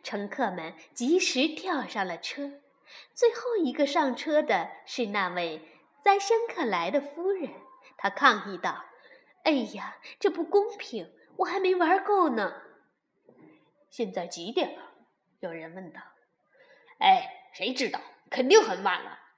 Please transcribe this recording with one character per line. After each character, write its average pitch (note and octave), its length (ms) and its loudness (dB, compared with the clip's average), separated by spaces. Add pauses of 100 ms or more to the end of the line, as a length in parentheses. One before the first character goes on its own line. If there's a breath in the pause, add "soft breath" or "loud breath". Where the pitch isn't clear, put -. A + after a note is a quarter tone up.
乘 G3+ 260 -6
客 A#3 220 -2
们 E3 240 -10 (180 loud breath)
及 C#4+ 240 2
时 C#4 300 2
跳 D#4 400 -4
上 G3 180 -2
了 F3 120 -6
车。 C#4+ 440 -10 (540 loud breath)
最 A#4 180 4
后 A#4+ 240 -4
一 C#4 160 0
个 C#4+ 140 2
上 C#4+ 280 2
车 D4+ 280 2
的 G3 260 0 (160)
是 A#3 220 -4
那 G3+ 220 0
位 E3+ 320 -4 (420 loud breath)
在 G4+ 160 6
香 A4+ 180 4 (100)
克 - 160 -4
莱 F#3+ 280 0
的 C#4 100 2
夫 E4+ 300 -4
人， F4+ 180 -4 (480 soft breath)
她 D4 120 -2
抗 G#3+ 440 2
议 F3 40 -10
道 - 280 -6 (580 soft breath)
：“哎 D#4 100 4 (200)
呀， - 240 -12 (220 loud breath)
这 G4 100 2
不 E4 140 -4
公 G4+ 340 0
平！ - 340 -12 (260 soft breath)
我 - 80 0
还 G4 140 -4
没 F#4 140 4
玩 F4+ 300 4
够 F#4+ 260 4
呢。 G#3+ 320 -2 (1300 soft breath)
”“现 G#3+ 220 -6
在 F3 160 -6
几 F3 240 -10
点 D#4 240 -2
了？” - 160 -20 (480)
有 F3 120 -8
人 E3 220 -12
问 F3+ 180 -14
道。 - 100 -20 (960 soft breath)
“哎， - 540 2
谁 A3 200 -6
知 B3 160 -4
道， - 120 -8 (280)
肯 B3+ 180 0
定 G#4 140 10
很 - 220 -4
晚 F3+ 180 0
了。” - 180 -16 (180)